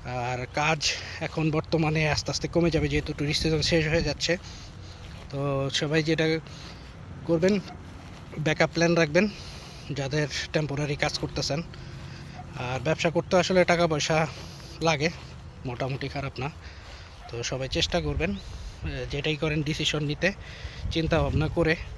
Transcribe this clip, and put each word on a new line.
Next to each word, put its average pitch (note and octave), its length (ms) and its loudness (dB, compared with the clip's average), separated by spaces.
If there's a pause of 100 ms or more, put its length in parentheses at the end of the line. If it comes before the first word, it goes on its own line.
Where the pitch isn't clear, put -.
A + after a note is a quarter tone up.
আর B2 500 -2
কাজ D3+ 380 4 (280)
এখন D#3+ 300 2
বর্তমানে D#3 580 4
আস্তে C#3+ 220 2
আস্তে C#3+ 180 -2
কমে E3+ 220 4
যাবে, D3+ 180 4
যেহেতু D3 240 0
টুরিস্ট D3 300 0
সিজন D#3 200 4
শেষ D#3+ 260 4
হয়ে D#3+ 140 4
যাচ্ছে। D#3 340 0 (920)
তো C#3 400 0
সবাই D#3 320 2
যেটা D#3+ 380 2 (840)
করবেন, F3+ 340 4 (800)
ব্যাকআপ D#3 340 4
প্ল্যান E3+ 220 4
রাখবেন E3 340 6 (640)
যাদের C#3+ 380 -2 (240)
টেম্পোরারি D3 440 0
কাজ D3+ 220 0
করতেছেন। C#3 440 -2 (960)
আর B2+ 220 -4
ব্যবসা D#3 300 2
করতে E3+ 260 2
আসলে F3+ 280 6
টাকা E3+ 220 6
পয়সা D#3 400 2 (540)
লাগে, D#3 300 4 (560)
মোটামুটি C3 420 -4
খারাপ C#3 300 -6
না। C3 120 -4 (800)
তো A#2 140 -6
সবাই C3 260 -2
চেষ্টা E3+ 320 2
করবেন, D3 300 0
আহ, - 580 -8 (220)
যেটাই C#3+ 260 0
করেন D#3 260 0
ডিসিশন D3+ 420 0
নিতে D3+ 280 2 (580)
চিন্তা D#3+ 320 2
ভাবনা C#3+ 260 2
করে। D#3+ 280 4 (220)